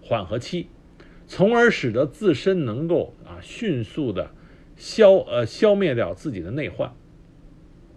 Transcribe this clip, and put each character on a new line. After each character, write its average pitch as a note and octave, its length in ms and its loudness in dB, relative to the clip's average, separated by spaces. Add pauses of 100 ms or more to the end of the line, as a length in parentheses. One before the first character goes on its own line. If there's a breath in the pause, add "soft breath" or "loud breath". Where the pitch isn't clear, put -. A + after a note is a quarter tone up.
缓 A2 240 -4
和 A2+ 140 -6
期， F3 300 -10 (580 soft breath)
从 G#3 280 2
而 A#3 140 6
使 B2+ 220 -2
得 B2+ 160 0
自 G3 260 0
身 F3+ 320 0
能 B2 220 -4
够 D#3+ 260 -2 (100)
啊 E2+ 200 -20
迅 D3+ 400 -6
速 C3+ 280 -6
地 F2+ 200 -8 (440 soft breath)
消-， - 360 6 (180)
呃， A#2+ 160 -2
消 G#3 300 2
灭 F#3 180 0
掉 F#2 220 -2
自 - 160 -10
己 G2 80 -8
的 E2 100 -10
内 A#2 180 -6
患。 - 260 -8 (1040)